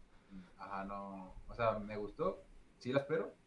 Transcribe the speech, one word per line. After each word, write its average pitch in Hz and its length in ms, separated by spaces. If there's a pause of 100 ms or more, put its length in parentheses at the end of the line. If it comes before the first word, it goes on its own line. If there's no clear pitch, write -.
(580)
ajá, 98 280
no, 98 500 (120)
o 104 60
sea, 110 260
me 104 180
gustó, 147 440 (360)
sí 123 160
la 139 60
espero, 151 340 (140)